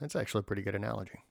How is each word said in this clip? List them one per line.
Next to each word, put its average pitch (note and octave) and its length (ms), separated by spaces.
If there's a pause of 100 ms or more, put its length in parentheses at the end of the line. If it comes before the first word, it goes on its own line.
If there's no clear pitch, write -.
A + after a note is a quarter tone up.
That's D3 160
actually G#2+ 240
a G2+ 40
pretty G2+ 180
good G2 120
analogy. G#2 440 (120)